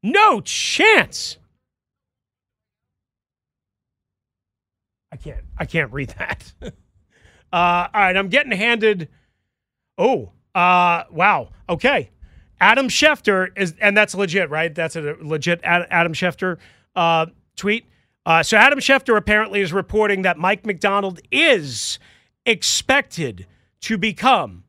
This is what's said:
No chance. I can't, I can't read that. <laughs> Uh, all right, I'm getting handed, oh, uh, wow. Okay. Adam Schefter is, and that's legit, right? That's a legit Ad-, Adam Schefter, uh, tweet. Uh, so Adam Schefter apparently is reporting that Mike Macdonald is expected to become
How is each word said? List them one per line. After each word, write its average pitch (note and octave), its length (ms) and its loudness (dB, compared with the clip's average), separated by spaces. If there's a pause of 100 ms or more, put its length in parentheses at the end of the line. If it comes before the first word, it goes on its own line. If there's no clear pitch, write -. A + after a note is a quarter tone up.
No E4+ 400 2
chance. - 960 0 (3750)
I D3 60 -18
can't, - 260 -12 (140)
I D#3 80 -6
can't C#3+ 260 -4
read C3 260 -8
that. - 340 -12 (100)
<laughs> - 120 -14 (800)
Uh, F3 400 0
all G#3 80 0
right, F#3 160 2
I'm G3 120 -4
getting C4 220 0
handed, G#3 580 -2 (880)
oh, F3 320 0 (240)
uh, F3+ 560 2
wow. E3 380 0 (200)
Okay. F#3+ 400 0 (500)
Adam A#3 280 4
Schefter G3+ 680 2
is, F3+ 260 -4
and G3+ 140 2
that's G#3 200 2
legit, F#3 340 -2
right? D#3 240 -4
That's D#3+ 220 -6
a D3+ 260 -8
legit D#3+ 420 -4
Ad-, E3+ 280 0
Adam E3+ 220 0
Schefter, F3+ 440 -4 (380)
uh, E3 320 2 (300)
tweet. G#3+ 280 -4 (400)
Uh, E3 160 4
so G#3+ 160 2
Adam C4+ 220 6
Schefter B3+ 380 2
apparently G#3 440 0
is E3+ 120 -4
reporting G3 480 0
that F3+ 180 0
Mike F#3+ 260 -2
Macdonald G3 540 -2 (100)
is G3+ 720 0 (460)
expected E3+ 1000 -2 (360)
to G#3+ 180 -4
become F3 680 -2